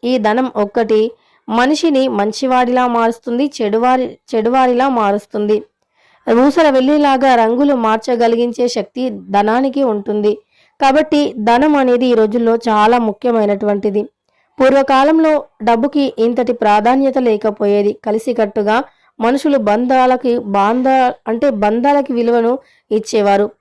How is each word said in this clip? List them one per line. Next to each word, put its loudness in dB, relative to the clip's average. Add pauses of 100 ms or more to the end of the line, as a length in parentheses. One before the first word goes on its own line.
ఈ 0
ధనం -2
ఒక్కటి -2 (480)
మనిషిని 0
మంచివాడిలా 0
మారుస్తుంది, -2
చెడువారి-, -2 (240)
చెడువారిలా 0
మారుస్తుంది. -2 (840)
ఊసర 2
వెల్లిలాగా 2
రంగులు 2
మార్చగలిగించే 0
శక్తి -6
ధనానికి -2
ఉంటుంది. -2 (480)
కాబట్టి 2
ధనం 2
అనేది 2
ఈ 2
రోజుల్లో 2
చాలా 2
ముఖ్యమైనటువంటిది. -2 (580)
పూర్వకాలంలో 2 (180)
డబ్బుకి 0
ఇంతటి 0
ప్రాధాన్యత 0
లేకపోయేది. 0 (120)
కలిసికట్టుగా -2 (440)
మనుషులు 0
బంధాలకి, 0
బాంధ-, 0 (160)
అంటే 0
బంధాలకి 0
విలువను 0 (320)
ఇచ్చేవారు. 0 (100)